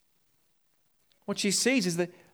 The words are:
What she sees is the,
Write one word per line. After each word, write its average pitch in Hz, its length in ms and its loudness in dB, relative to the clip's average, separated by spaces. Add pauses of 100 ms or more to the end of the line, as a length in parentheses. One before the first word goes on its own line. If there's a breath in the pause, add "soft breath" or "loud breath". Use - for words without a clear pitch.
(1200)
What 202 140 -6
she 208 120 0
sees 240 340 2
is 175 120 -2
the, 175 120 0 (260 soft breath)